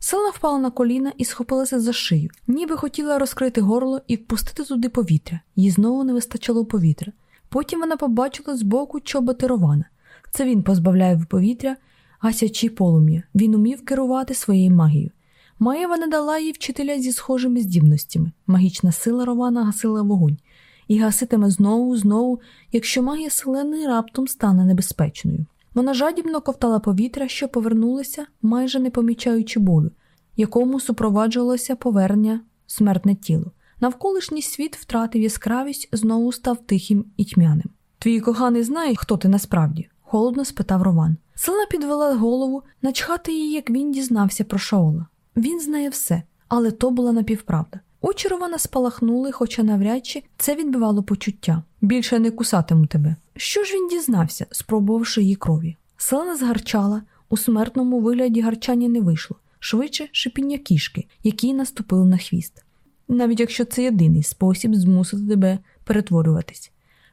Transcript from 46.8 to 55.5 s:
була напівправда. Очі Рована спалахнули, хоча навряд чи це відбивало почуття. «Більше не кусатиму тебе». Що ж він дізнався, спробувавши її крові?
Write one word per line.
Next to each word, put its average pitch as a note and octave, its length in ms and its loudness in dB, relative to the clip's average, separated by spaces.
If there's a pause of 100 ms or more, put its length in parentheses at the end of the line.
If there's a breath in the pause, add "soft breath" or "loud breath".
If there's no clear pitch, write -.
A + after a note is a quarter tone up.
була A#3+ 220 0
напівправда. G#3 680 -2 (200)
Очі G4+ 280 -2
Рована F4 300 -4
спалахнули, B3 720 -2
хоча A3+ 300 -2
навряд G#3+ 440 0
чи - 160 -12 (140)
це - 180 -2
відбивало A#3+ 480 0
почуття. G3 600 -2 (180)
«Більше A#3 380 2
не A3+ 120 2
кусатиму E3+ 560 2
тебе». D#3 300 0 (200)
Що - 280 -2
ж F#4+ 100 -4
він F#4 140 -2
дізнався, C4+ 600 -2
спробувавши A3 720 0
її G3 140 2
крові? E3 400 -2 (200)